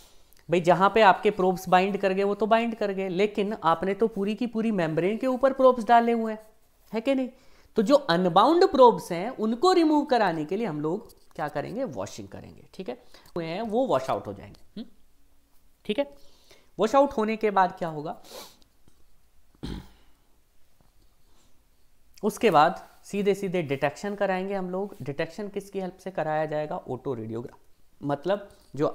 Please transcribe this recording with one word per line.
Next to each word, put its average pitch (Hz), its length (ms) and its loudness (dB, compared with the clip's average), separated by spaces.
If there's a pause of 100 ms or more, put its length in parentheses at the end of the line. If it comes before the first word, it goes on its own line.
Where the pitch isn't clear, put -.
(480)
भाई 170 140 0
जहां 175 280 4
पे 220 140 4
आपके 208 280 4
प्रोब्स 185 360 -2
बाइंड 185 300 2
कर 196 140 0
गए 196 120 -2
वो 202 100 0
तो 214 120 -4
बाइंड 226 300 0
कर 202 160 -4
गए, 190 160 -4
लेकिन 208 560 -2
आपने 165 300 0
तो 220 140 0
पूरी 202 260 -4
की 240 120 -6
पूरी 226 260 -2
मेम्ब्रेन 175 460 -2
के 262 80 -4
ऊपर 262 260 0
प्रोब्स 254 320 4
डाले 233 280 4
हुए 226 200 -2
हैं, 214 60 -10 (540)
है 220 80 -4
कि 277 140 0
नहीं? 262 140 -4 (480)
तो 220 60 2
जो 220 120 4 (160)
अनबाउंड 196 600 4
प्रोब्स 240 420 6
हैं 180 260 -6
उनको 233 340 2
रिमूव 311 320 4
कराने 180 400 0
के 180 120 -6
लिए 233 100 -4
हम 147 140 -6
लोग 160 320 -6 (220)
क्या 151 140 -6
करेंगे, 151 360 -6
वॉशिंग 104 440 -10
करेंगे, 92 460 -20
ठीक 185 140 -14
है, - 140 -12 (340)
हुए 170 80 -6
हैं 170 180 -8
वो 233 240 -2
वॉश 139 240 0
आउट 107 160 -4
हो 104 60 -10
जाएंगे। - 280 -18 (160)
हम्म? 220 100 -14 (960)
ठीक 208 140 -4
है, 285 160 -4 (640)
वॉश 220 160 0
आउट 277 180 4
होने 220 240 -2
के 214 140 0
बाद 185 280 2
क्या 170 100 -6
होगा, 156 320 -10 (4000)
उसके 208 280 0
बाद 160 380 4 (160)
सीधे 196 300 -2
सीधे 185 300 -4
डिटेक्शन 143 500 -4
कराएंगे 190 400 -4
हम 185 160 -6
लोग। 196 320 -8
डिटेक्शन 165 460 -8
किसकी 196 320 -10
हेल्प 185 240 -10
से 190 60 -10
कराया 156 360 -4
जाएगा, 151 320 -6
ऑटो 131 360 -8
रेडियोग्राफ, 113 440 -10 (440)
मतलब 160 460 -4 (280)
जो 147 180 -2